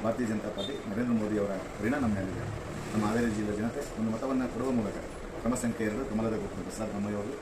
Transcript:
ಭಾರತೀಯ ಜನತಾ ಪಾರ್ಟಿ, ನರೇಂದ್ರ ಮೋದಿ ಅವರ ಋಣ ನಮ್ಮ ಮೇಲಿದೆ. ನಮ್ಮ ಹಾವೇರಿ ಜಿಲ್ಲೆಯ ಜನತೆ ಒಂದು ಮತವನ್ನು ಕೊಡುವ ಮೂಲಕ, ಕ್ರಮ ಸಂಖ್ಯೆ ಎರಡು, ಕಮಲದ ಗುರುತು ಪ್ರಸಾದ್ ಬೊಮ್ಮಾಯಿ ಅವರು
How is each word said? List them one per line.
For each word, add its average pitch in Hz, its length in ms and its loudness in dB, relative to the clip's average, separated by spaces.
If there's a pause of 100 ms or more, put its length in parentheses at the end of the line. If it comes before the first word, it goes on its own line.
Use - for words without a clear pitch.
ಭಾರತೀಯ 120 220 2
ಜನತಾ 107 240 0
ಪಾರ್ಟಿ, 101 400 -4
ನರೇಂದ್ರ 120 240 2
ಮೋದಿ 107 260 2
ಅವರ 98 120 2 (320)
ಋಣ 123 120 4
ನಮ್ಮ 120 180 2
ಮೇಲಿದೆ. 95 320 -2 (480)
ನಮ್ಮ 104 120 4
ಹಾವೇರಿ 117 260 4
ಜಿಲ್ಲೆಯ 104 240 0
ಜನತೆ 107 260 0 (180)
ಒಂದು 110 120 2
ಮತವನ್ನು 127 420 0
ಕೊಡುವ 127 180 0
ಮೂಲಕ, 110 220 2 (480)
ಕ್ರಮ 120 140 2
ಸಂಖ್ಯೆ 113 320 0
ಎರಡು, 117 220 0
ಕಮಲದ 110 260 2
ಗುರುತು 95 280 -4
ಪ್ರಸಾದ್ 101 300 -4
ಬೊಮ್ಮಾಯಿ 101 220 0
ಅವರು 104 260 -2